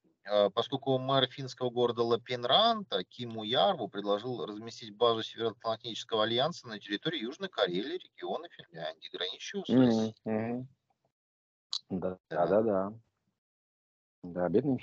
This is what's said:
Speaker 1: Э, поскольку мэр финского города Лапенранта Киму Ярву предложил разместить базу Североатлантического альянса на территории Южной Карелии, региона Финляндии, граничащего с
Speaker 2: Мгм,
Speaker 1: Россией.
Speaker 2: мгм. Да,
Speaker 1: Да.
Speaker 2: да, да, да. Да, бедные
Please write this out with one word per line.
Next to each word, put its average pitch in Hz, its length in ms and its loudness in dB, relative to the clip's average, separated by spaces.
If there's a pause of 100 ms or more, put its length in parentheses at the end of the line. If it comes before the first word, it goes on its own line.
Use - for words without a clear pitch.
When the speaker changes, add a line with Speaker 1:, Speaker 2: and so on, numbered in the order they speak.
(260)
Speaker 1:
Э, 101 260 4
поскольку 131 480 0
мэр 131 300 2
финского 127 420 -6
города 117 320 2
Лапенранта 123 1000 0
Киму 113 400 -10
Ярву 139 460 2
предложил 101 560 -2
разместить 107 500 -12
базу 113 280 4
Североатлантического 113 1000 -2
альянса 123 440 0
на 110 120 -10
территории 139 420 -4
Южной 156 280 -6
Карелии, 139 500 -2
региона 110 500 -8
Финляндии, - 640 -12
граничащего 92 520 -8
с - 80 0
Speaker 2:
Мгм, - 20 4
Speaker 1:
Россией. 113 400 4 (100)
Speaker 2:
мгм. 113 420 -4 (1200)
Да, 92 280 -4 (120)
Speaker 1:
Да. 80 160 2
Speaker 2:
да, - 20 0
да, 98 140 6
да. 101 320 0 (1300)
Да, 90 260 -2
бедные 127 340 4